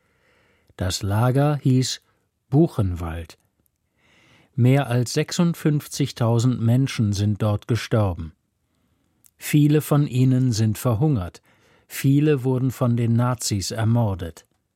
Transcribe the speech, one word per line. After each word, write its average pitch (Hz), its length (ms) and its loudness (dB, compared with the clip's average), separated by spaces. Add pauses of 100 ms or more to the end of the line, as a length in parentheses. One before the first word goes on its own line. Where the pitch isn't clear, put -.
(760)
Das 92 280 -4
Lager 127 580 0
hieß 127 400 0 (480)
Buchenwald. 87 880 -2 (1160)
Mehr 127 320 4
als 120 240 -2
sechsundfünfzigtausend 135 1500 0
Menschen 113 520 0
sind 101 300 -2
dort 104 260 -2
gestorben. 95 640 -2 (1040)
Viele 147 440 2
von 147 280 0
ihnen 131 420 2
sind 107 280 0
verhungert, 117 640 -2 (460)
viele 143 580 0
wurden 131 260 0
von 120 260 0
den 117 160 0
Nazis 117 580 -2
ermordet. 107 760 -2 (300)